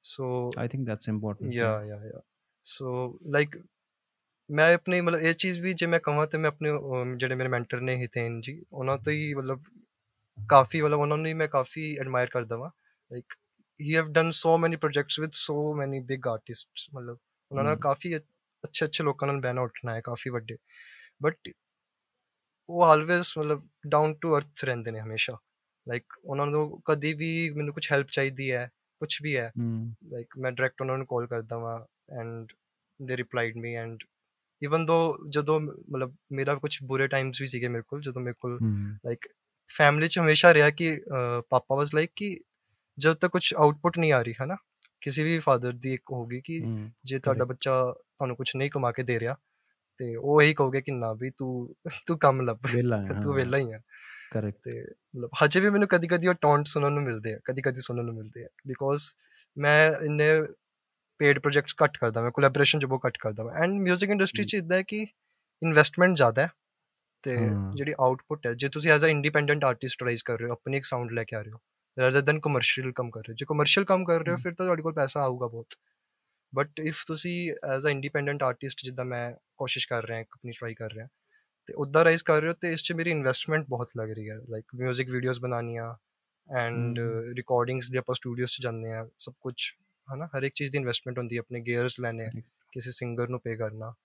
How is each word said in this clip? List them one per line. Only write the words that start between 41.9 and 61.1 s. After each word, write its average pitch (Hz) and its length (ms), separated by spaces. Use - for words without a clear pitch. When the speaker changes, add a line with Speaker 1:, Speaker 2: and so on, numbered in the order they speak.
Speaker 1:
like 170 160
ਕਿ 196 240
ਜਦ 151 160
ਤੱਕ 175 180
ਕੁਛ - 260
ਆਊਟਪੁੱਟ 151 400
ਨਹੀਂ 160 160
ਆ 123 80
ਰਹੀ, 117 200
ਹੈ 131 40
ਨਾ? 185 100
ਕਿਸੇ 147 220
ਵੀ 165 160
ਫਾਦਰ 123 320
ਦੀ 127 220
ਇੱਕ 123 180
ਹੋਗੀ 123 300
ਕਿ 165 220
Speaker 2:
ਹੂੰ, 113 280
Speaker 1:
ਜੇ 131 160
ਤੁਹਾਡਾ 131 180
Speaker 2:
correct। 127 180
Speaker 1:
ਬੱਚਾ 127 440
ਤੁਹਾਨੂੰ 127 360
ਕੁਛ 131 200
ਨਹੀਂ 139 140
ਕਮਾ 123 220
ਕੇ 131 120
ਦੇ 117 160
ਰਿਹਾ, 120 180
ਤੇ 117 180
ਉਹ 143 260
ਇਹੀ 151 120
ਕਹੋਗੇ 135 280
ਕਿ 143 100
"ਨਾ 120 220
ਵੀ 123 160
ਤੂੰ, 127 460
<laughs> - 220
ਤੂੰ 165 120
ਕੰਮ 135 220
ਲੱਭ, 120 180
Speaker 2:
ਵਿਹਲਾ 120 280
ਹੈ, 98 60
Speaker 1:
ਤੂੰ 98 160
Speaker 2:
ਹਾਂ। 143 100
Speaker 1:
ਵਿਹਲਾ 131 240
ਹੀ 123 140
ਆ।" 110 100
Speaker 2:
Correct। 104 260
Speaker 1:
ਤੇ 120 180
ਮਤਲਬ, - 380
ਹਜੇ 170 160
ਵੀ 202 100
ਮੈਨੂੰ 202 180
ਕਦੀ-ਕਦੀ 170 400
ਉਹ 180 60
ਟੌਂਟ 147 340
ਸੁਣਨ 143 260
ਨੂੰ 143 100
ਮਿਲਦੇ 110 300
ਆ, - 120
ਕਦੀ-ਕਦੀ 131 360
ਸੁਣਨ 120 240
ਨੂੰ 117 100
ਮਿਲਦੇ 110 280
ਆ, - 40
because 139 320
ਮੈਂ 151 360
ਇੰਨੇ 151 200